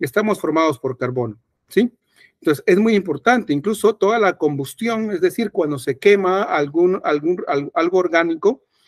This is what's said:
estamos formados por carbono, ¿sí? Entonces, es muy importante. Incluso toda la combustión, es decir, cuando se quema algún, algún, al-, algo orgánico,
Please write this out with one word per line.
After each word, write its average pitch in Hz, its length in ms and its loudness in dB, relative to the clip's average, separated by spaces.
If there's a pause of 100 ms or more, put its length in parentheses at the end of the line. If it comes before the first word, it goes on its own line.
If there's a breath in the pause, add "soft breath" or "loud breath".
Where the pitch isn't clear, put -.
estamos 208 400 -2
formados 156 400 0
por 120 180 -6
carbono, 123 420 -6 (280)
¿sí? 240 240 0 (480 soft breath)
Entonces, 147 260 -2
es 190 120 4
muy 220 180 4
importante. 190 560 0
Incluso 208 420 0
toda 214 240 0
la 185 180 2
combustión, 208 760 -4
es 170 80 -6
decir, 185 320 -2
cuando 151 260 -2
se 123 200 -6
quema 196 440 2
algún, 170 600 0
algún, 156 420 -2
al-, 143 280 -2
algo 180 240 2
orgánico, 170 640 0 (240 soft breath)